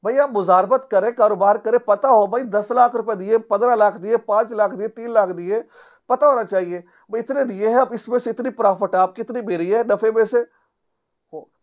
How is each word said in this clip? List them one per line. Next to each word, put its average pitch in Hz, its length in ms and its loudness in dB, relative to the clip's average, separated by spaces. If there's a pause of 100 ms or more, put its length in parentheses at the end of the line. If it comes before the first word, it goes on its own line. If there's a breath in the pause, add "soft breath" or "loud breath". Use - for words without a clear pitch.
भाई 226 140 -2
आप 285 120 2
मुजारबत 190 640 2
करें, 214 240 0
कारोबार 208 420 4
करें, 226 220 0
पता 214 300 0
हो 214 180 6
भाई 233 160 -4
दस 208 280 -4
लाख 240 240 2
रुपए 220 200 -4
दिए, 196 220 -2
पन्द्रह 226 380 0
लाख 208 180 2
दिए, 208 240 -4
पाँच 220 340 -2
लाख 208 200 0
दिए, 202 160 -8
तीन 226 220 -12
लाख 214 200 2
दिए, 185 380 -6 (420 soft breath)
पता 247 180 2
होना 254 160 2
चाहिए 180 360 -4
भाई - 400 -12
इतने 269 260 -4
दिए 208 240 -4
हैं, 240 80 2
अब 254 160 2
इसमें 240 260 -4
से 240 100 -6
इतनी 247 200 -6
प्रॉफिट 196 460 -2
है, 185 60 2
आप 185 120 0
कितनी 233 280 -10
मेरी 175 280 -6
है, 220 240 0
नफ़े 220 180 0
में 220 140 2
से 240 140 -2 (920)
हो, 156 160 -16 (140)